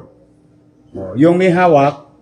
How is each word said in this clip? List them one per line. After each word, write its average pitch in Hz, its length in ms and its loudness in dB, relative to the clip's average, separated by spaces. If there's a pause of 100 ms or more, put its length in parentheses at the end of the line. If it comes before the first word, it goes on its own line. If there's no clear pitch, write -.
(960)
Oh, 95 240 -10
yung 165 240 4
may 190 80 0
hawak, 156 560 0 (160)